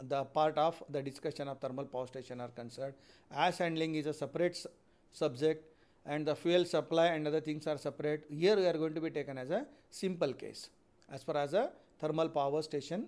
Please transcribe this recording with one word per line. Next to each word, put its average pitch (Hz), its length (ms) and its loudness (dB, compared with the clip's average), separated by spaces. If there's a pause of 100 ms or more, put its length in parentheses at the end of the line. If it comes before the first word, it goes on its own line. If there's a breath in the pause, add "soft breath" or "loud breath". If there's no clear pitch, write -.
the 135 240 -2
part 156 320 2
of 160 320 2
the 143 120 -2
discussion 139 460 -6
of 139 120 -8
thermal 135 260 -6
power 127 220 -4
station 123 340 -10
are 123 80 -8
concerned. 123 440 -10 (380 soft breath)
Ash 170 260 2
handling 160 380 0
is 151 100 -2
a 151 80 -2
separate 160 380 0
s-, - 160 -10 (460 soft breath)
subject 156 500 2 (420 soft breath)
and 147 220 -2
the 147 80 2
fuel 175 300 4
supply 165 420 4
and 160 180 0
other 151 140 2
things 151 280 -4
are 151 100 0
separate. 151 520 -4
Here 175 280 4
we 190 100 4
are 170 60 4
going 160 220 0
to 165 60 -4
be 160 80 -2
taken 139 280 -6
as 127 120 -6
a 226 160 -2 (240 loud breath)
simple 175 440 -2
case - 360 -12 (400)
as 139 140 -12
far 151 140 -2
as 143 160 0
a 247 160 4 (300 soft breath)
thermal 156 280 2
power 147 340 2
station 156 460 -4